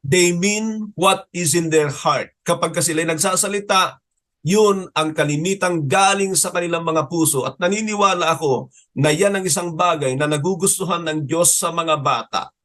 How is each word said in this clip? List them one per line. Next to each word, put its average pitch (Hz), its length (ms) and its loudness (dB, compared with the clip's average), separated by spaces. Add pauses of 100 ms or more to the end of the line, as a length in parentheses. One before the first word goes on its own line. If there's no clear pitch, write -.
They 175 320 2
mean 214 600 -2
what 185 400 2
is 170 180 -2
in 165 140 0
their 151 240 2
heart. 131 420 -2 (140)
Kapag 170 260 0
ka 175 80 -2
sila'y 160 240 -2
nagsasalita, 190 920 0 (420)
yun 196 560 2
ang 156 160 0
kalimitang 160 720 0
galing 196 480 2
sa 180 160 0
kanilang 170 320 -2
mga 160 240 0
puso 156 400 0
at - 160 -8
naniniwala 190 720 0
ako 135 400 -2 (240)
na 151 160 2
yan 196 240 2
ang 185 80 -2
isang 175 320 -4
bagay 151 400 0
na 151 80 0
nagugustuhan 175 800 -2
ng 156 240 -4
Diyos 165 320 2
sa 180 80 -2
mga 160 320 -2
bata. 120 480 -2 (160)